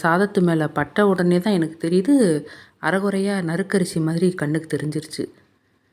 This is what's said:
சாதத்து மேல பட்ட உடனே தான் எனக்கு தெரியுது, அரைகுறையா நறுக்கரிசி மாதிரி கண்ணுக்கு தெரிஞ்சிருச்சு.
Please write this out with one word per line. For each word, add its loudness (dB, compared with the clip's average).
சாதத்து 2
மேல 2
பட்ட 0
உடனே 2
தான் 0
எனக்கு -2
தெரியுது, 2
அரைகுறையா -2
நறுக்கரிசி -2
மாதிரி 0
கண்ணுக்கு -4
தெரிஞ்சிருச்சு. -6